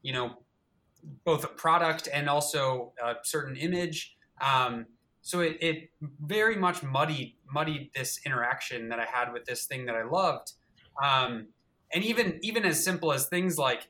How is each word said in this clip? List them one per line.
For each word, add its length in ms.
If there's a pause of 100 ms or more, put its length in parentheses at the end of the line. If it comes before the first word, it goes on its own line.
you 120
know, 300 (800)
both 200
a 40
product 640
and 180
also 640 (100)
a 200
certain 320
image. 600 (240)
Um, 460 (360)
so 200
it, 180
it 300 (320)
very 340
much 280
muddied, 520 (160)
muddied 440
this 300
interaction 640
that 100
I 60
had 280
with 120
this 200
thing 220
that 80
I 80
loved. 500 (500)
Um, 440 (460)
and 100
even, 380
even 220
as 200
simple 280
as 160
things 300
like 320